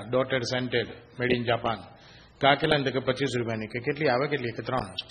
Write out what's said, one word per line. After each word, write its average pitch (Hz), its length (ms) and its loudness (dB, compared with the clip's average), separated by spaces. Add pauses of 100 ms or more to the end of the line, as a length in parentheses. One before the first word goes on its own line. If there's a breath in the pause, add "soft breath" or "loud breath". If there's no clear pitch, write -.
Dotted, 127 320 0
Scented, 120 460 -2 (320)
Made 123 140 2
in 120 100 2
Japan." 117 340 0 (640 loud breath)
કે, 143 60 6
"આ 139 80 8
કેટલાની?" 151 280 2
તો 131 80 0
કે, 127 80 -2
પચીસ 131 380 0
રૂપિયાની. 113 300 -2
કે, 123 120 -8
"કેટલી 147 280 -2
આવે, 127 200 2
કેટલી?" 127 240 -4
કે, 113 120 -8
"ત્રણ." 123 160 -2 (320)